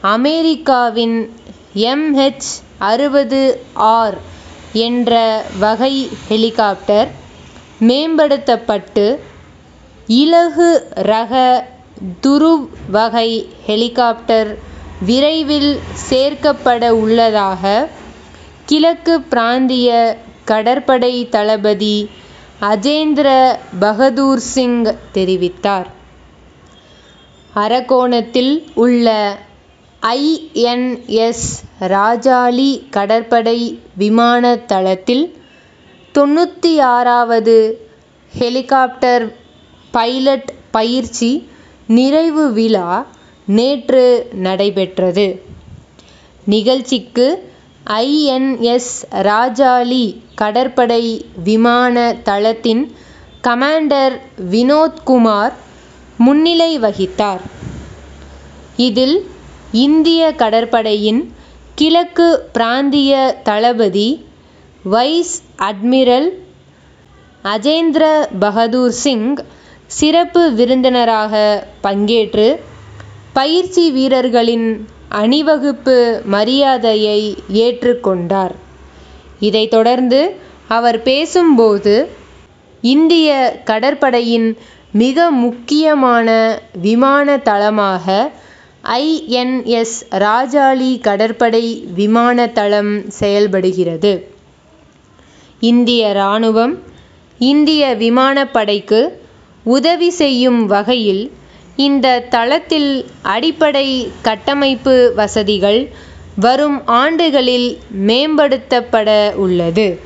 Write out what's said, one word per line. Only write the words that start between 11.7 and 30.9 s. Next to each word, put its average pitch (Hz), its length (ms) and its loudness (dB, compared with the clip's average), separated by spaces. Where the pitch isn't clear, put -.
துருவ் 294 460 2
வகை 226 580 -2
ஹெலிகாப்டர் 226 880 0
விரைவில் 285 760 0
சேர்க்கப்பட 262 800 0
உள்ளதாக 220 1000 0
கிழக்கு 330 560 0
பிராந்திய 240 960 0
கடற்படை 247 840 0
தளபதி 208 800 0
அஜேந்திர 262 960 2
பகதூர் 247 600 0
சிங் 240 560 -2
தெரிவித்தார். 185 760 -2
அரக்கோணத்தில் 247 1080 0
உள்ள 226 640 2
ஐ 285 540 -2
என் 247 540 -2